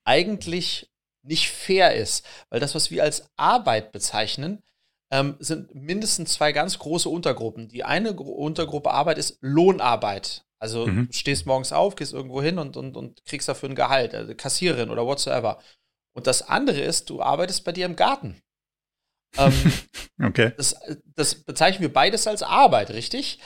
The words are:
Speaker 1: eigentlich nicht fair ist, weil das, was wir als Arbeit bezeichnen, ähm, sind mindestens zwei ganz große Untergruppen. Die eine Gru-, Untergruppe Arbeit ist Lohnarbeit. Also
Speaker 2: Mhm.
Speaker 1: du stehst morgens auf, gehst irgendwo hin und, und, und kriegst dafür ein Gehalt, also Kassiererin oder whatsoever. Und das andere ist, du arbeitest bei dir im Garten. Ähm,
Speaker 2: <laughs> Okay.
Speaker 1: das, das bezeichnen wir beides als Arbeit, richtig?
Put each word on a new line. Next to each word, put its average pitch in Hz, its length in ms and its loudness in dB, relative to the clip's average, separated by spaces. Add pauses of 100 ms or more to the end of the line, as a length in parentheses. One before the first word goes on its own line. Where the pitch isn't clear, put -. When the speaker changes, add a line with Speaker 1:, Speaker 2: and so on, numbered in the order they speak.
Speaker 1:
eigentlich 175 840 0 (320)
nicht 156 280 -2
fair 190 440 4
ist, 110 300 -2 (260)
weil 120 100 -2
das, 143 140 -2
was 156 160 0
wir 170 120 0
als 151 340 0
Arbeit 143 560 2
bezeichnen, 123 680 -4 (500)
ähm, 139 260 0
sind - 360 -8
mindestens 170 600 -4
zwei 151 180 2
ganz 160 260 0
große 165 300 -2
Untergruppen. 117 600 -4
Die 117 160 -10
eine 196 300 0
Gru-, 139 180 -10
Untergruppe 151 580 -4
Arbeit 151 280 2
ist - 220 -6
Lohnarbeit. 123 1040 2 (140)
Also 113 300 -4
Speaker 2:
Mhm. 110 180 0
Speaker 1:
du 123 60 -14
stehst 139 340 -2
morgens 131 260 0
auf, 185 240 2
gehst - 160 -8
irgendwo 131 300 -6
hin 170 160 0
und, 139 180 -8
und, 131 200 -12
und 127 280 -14
kriegst - 240 -6
dafür 139 200 -6
ein 135 60 -8
Gehalt, 127 400 2
also 110 200 -10
Kassiererin 131 560 -2
oder 117 160 -2
whatsoever. 131 540 -2 (540)
Und 127 120 -6
das 131 160 2
andere 214 380 0
ist, 156 300 -2
du - 120 -8
arbeitest 175 420 0
bei 175 80 -4
dir 180 140 -4
im 175 100 -6
Garten. 247 440 0 (960)
Ähm, 135 160 8 (100)
Speaker 2:
<laughs> - 600 -2
Okay. 113 340 2
Speaker 1:
das, - 200 -2 (380)
das 147 200 0
bezeichnen 185 480 2
wir 139 100 0
beides 151 340 2
als - 160 -4
Arbeit, 165 480 6
richtig? 131 560 -6